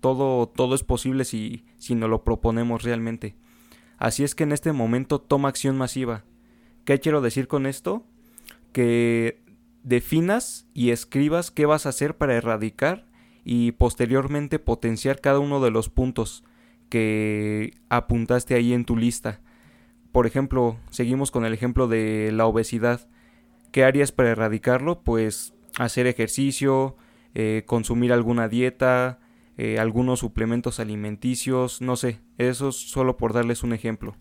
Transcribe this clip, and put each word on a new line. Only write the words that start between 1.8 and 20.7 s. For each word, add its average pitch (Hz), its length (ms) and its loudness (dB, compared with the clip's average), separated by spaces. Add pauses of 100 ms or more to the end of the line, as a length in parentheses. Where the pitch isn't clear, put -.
nos 113 140 0
lo 110 160 0
proponemos 117 580 0
realmente. 113 540 -6 (640)
Así 120 260 0
es 139 100 -4
que 160 100 0
en 147 80 0
este 151 200 -2
momento 127 480 0
toma 139 300 0
acción 135 260 -2
masiva. 123 480 -4 (640)
¿Qué 139 120 2
quiero 151 220 2
decir 127 260 0
con 135 200 -2
esto? 185 400 -6 (680)
Que 117 680 2 (400)
definas 160 920 0
y 120 180 2
escribas 147 600 0
qué 151 160 2
vas 151 180 2
a 143 60 -2
hacer 147 260 -4
para 139 180 2
erradicar 117 720 -2 (380)
y 120 280 0
posteriormente 135 840 0
potenciar 120 640 -2
cada 139 180 4
uno 143 220 0
de 123 100 4
los 110 180 0
puntos 127 560 -2 (460)
que 107 840 -2 (140)
apuntaste 120 680 0
ahí 120 180 4
en 120 120 0
tu 117 120 -2
lista. 113 440 -2 (720)
Por 120 140 4
ejemplo, 127 500 0 (140)